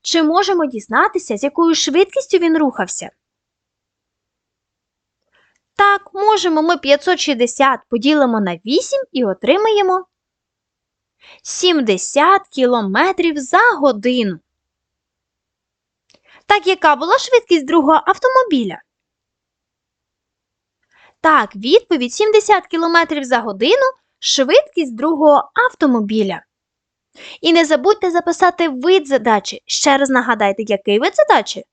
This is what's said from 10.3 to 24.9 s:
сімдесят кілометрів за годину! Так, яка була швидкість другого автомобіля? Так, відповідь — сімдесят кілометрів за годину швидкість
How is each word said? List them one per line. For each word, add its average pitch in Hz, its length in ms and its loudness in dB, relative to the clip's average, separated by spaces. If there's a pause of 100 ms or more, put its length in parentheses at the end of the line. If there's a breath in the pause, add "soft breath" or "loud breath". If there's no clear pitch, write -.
сімдесят 311 1040 0
кілометрів 262 880 -2
за 359 400 2
годину! 233 640 -2 (2000 soft breath)
Так, 415 220 0
яка 359 280 2
була 330 220 0
швидкість 440 480 0
другого 311 400 2
автомобіля? 392 760 -2 (2500 soft breath)
Так, 294 340 2
відповідь — 247 580 0
сімдесят 415 540 2
кілометрів 330 560 -2
за 247 160 -2
годину 277 520 0 (280)
швидкість 302 760 0